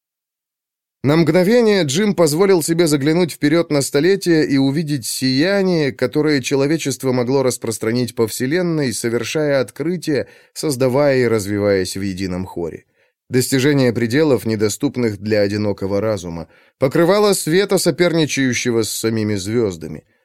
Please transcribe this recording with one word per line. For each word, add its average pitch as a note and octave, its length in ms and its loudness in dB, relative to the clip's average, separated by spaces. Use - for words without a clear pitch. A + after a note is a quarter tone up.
На C#3 140 2
мгновение F#3 680 4
Джим D#3+ 320 0
позволил E3+ 480 2
себе E3+ 240 2
заглянуть D3+ 440 2
вперед D#3+ 400 0
на D3 100 2
столетия E3 640 2
и C3+ 140 2
увидеть C#3 480 0
сияние, D#3+ 880 0
которое D3 500 0
человечество C#3 680 -2
могло B2+ 320 0
распространить A#2 720 -2
по A#2 120 0
Вселенной, D3 640 -2
совершая B2+ 680 -2
открытия, D3 680 -4
создавая C3+ 640 0
и B2 80 2
развиваясь G2+ 680 0
в F#2+ 40 -6
едином F#2 440 -4
хоре. - 400 -10
Достижение C3 640 2
пределов, A#2+ 520 0
недоступных A2 720 -2
для G#2+ 220 -2
одинокого G2+ 640 -2
разума, F2 480 -6
покрывало F3 540 2
света, F#3+ 460 0
соперничающего C3+ 1080 0
с G#2+ 80 -4
самими A2 440 -2
звездами. F#2 680 -4